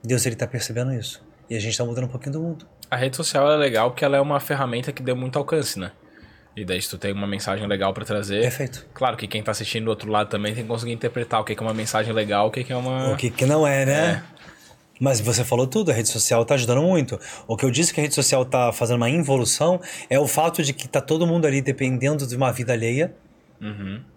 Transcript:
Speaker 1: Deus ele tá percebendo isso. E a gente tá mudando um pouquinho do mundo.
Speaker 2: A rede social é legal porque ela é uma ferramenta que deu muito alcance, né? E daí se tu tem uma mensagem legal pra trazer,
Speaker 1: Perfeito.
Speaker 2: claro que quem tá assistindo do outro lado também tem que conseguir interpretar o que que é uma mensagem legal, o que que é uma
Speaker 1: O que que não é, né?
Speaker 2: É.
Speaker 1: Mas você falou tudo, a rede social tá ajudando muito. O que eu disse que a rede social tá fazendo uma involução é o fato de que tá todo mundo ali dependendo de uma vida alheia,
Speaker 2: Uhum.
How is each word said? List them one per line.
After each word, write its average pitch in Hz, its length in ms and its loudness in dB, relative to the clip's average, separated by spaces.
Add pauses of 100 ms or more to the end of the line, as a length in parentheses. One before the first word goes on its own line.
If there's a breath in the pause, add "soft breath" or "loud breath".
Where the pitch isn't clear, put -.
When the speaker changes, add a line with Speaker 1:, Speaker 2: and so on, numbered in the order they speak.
Speaker 1:
Deus 117 220 0
ele 117 100 -2
tá 113 120 -4
percebendo 123 440 -4
isso. - 320 -8 (240)
E 113 80 -6
a 110 40 -4
gente 110 180 -4
tá 123 80 -2
mudando 120 200 -4
um 123 40 -6
pouquinho 127 240 -8
do 156 80 -4
mundo. 165 260 -6 (220)
Speaker 2:
A 131 60 -2
rede 131 200 -2
social 147 360 4
é 151 40 6
legal 123 360 4
porque - 120 -2
ela 139 140 4
é - 40 6
uma 143 180 2
ferramenta 131 520 -2
que 127 120 -10
deu 127 120 0
muito 127 220 -4
alcance, 143 420 -2
né? 90 120 -8 (640 loud breath)
E 107 80 -8
daí 92 180 -2
se - 80 -6
tu 98 80 -10
tem 101 140 -4
uma 101 160 -4
mensagem 101 400 -4
legal 98 260 0
pra 107 120 -8
trazer, 101 380 -2
Speaker 1:
Perfeito. 123 500 -4
Speaker 2:
claro 120 240 0
que 110 100 -8
quem 107 160 -4
tá 110 80 -2
assistindo 110 320 -4
do 113 60 -2
outro 107 200 -4
lado 104 200 2
também 104 260 -4
tem 120 80 -6
que 110 60 -10
conseguir 117 240 -4
interpretar 117 480 -2
o - 20 -4
que 107 100 -4
que 101 80 -6
é 110 60 -4
uma 110 60 -2
mensagem 110 400 -2
legal, 104 340 2
o 110 40 0
que 127 120 -6
que 131 80 -8
é 127 60 -2
uma 131 340 -2
Speaker 1:
O 135 60 0
que 127 120 0
que - 160 0
não 151 220 6
é, 135 180 4
né? 156 460 2
Speaker 2:
É. - 140 -20 (560 loud breath)
Speaker 1:
Mas 127 180 4
você 117 240 0
falou 127 240 2
tudo, 180 240 2
a - 20 4
rede 110 140 0
social 117 380 2
tá - 100 2
ajudando 123 260 2
muito. 160 380 2 (260 loud breath)
O 113 120 -4
que - 80 0
eu 131 40 4
disse 156 240 2
que - 60 -2
a 151 40 2
rede 147 120 0
social 131 300 2
tá 123 260 2
fazendo 120 240 0
uma 120 140 2
involução 147 720 2 (280 loud breath)
é 131 80 4
o 147 80 4
fato 165 380 0
de 233 80 0
que - 160 -8
tá 139 140 0
todo 160 260 2
mundo 165 180 2
ali 139 160 2
dependendo 135 640 0
de 120 120 -6
uma 127 160 2
vida 127 180 -4
alheia, 123 420 0 (480)
Speaker 2:
Uhum. 104 400 -10 (140)